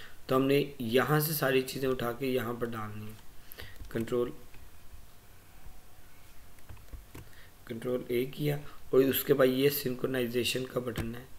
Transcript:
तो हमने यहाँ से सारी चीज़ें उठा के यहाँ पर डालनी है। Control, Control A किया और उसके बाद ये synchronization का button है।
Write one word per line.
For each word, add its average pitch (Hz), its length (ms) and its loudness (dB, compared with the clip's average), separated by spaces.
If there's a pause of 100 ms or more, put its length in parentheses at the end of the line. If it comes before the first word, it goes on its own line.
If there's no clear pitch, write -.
(280)
तो 131 60 4
हमने 135 240 6 (240)
यहाँ 127 380 4
से 151 140 0
सारी 131 280 4
चीज़ें 135 260 -2
उठा 120 240 0
के 135 140 -4
यहाँ 120 280 0
पर 120 140 -2
डालनी 107 380 -6
है। 107 100 -8 (760)
Control, 120 400 0 (3250)
Control 123 460 -4
A 123 200 2
किया 147 260 0 (360)
और 135 100 12
उसके 135 280 4
बाद 135 160 8
ये 135 240 6
synchronization 127 920 0
का 127 160 -4
button 117 340 -4
है। 120 120 -12 (120)